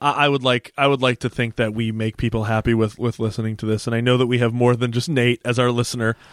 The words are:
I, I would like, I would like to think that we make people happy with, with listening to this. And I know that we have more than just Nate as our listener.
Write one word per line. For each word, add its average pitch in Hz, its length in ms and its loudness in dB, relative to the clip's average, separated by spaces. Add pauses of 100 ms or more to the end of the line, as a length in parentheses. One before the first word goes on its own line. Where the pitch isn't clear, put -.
I, 143 120 0
I 147 160 2
would 139 140 0
like, 123 360 -2
I 139 80 2
would 139 160 2
like 127 180 2
to 127 100 -2
think 117 260 -4
that 110 180 -2
we 113 180 -2
make 110 240 -4
people 110 280 -2
happy 110 300 0
with, 110 240 0
with 117 200 -4
listening 110 400 -4
to 110 80 -6
this. 107 200 -2
And 117 80 -2
I 117 60 0
know 123 180 4
that 127 100 2
we 123 100 2
have 120 160 2
more 123 220 4
than 120 160 -2
just 120 160 -2
Nate 123 360 0
as 120 140 -2
our 123 120 2
listener. 120 460 -2 (160)